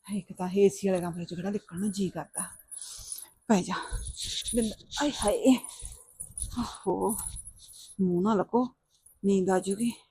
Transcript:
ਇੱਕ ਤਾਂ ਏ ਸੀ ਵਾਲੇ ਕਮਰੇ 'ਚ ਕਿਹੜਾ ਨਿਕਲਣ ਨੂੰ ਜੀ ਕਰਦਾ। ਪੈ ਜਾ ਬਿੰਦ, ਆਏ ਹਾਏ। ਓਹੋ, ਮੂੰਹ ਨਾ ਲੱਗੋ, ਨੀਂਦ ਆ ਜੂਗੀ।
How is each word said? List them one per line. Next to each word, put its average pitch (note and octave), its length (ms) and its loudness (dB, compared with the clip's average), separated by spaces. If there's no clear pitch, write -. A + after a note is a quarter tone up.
ਇੱਕ F#3+ 220 -6
ਤਾਂ F3+ 200 -2
ਏ G3+ 120 10
ਸੀ G3 200 0
ਵਾਲੇ F#3 120 2
ਕਮਰੇ E3+ 240 -6
'ਚ - 80 -10
ਕਿਹੜਾ F3 160 -6
ਨਿਕਲਣ G3 300 -6
ਨੂੰ G#3 120 0
ਜੀ F#3 180 0
ਕਰਦਾ। - 340 -8
ਪੈ G3+ 140 6
ਜਾ F3+ 140 -4
ਬਿੰਦ, A3+ 160 0
ਆਏ D4 80 2
ਹਾਏ। G#3 460 4
ਓਹੋ, G3 580 -2
ਮੂੰਹ F3 200 4
ਨਾ G#3+ 120 4
ਲੱਗੋ, A#3 340 2
ਨੀਂਦ F#3+ 240 4
ਆ F#3 100 4
ਜੂਗੀ। G3 320 -2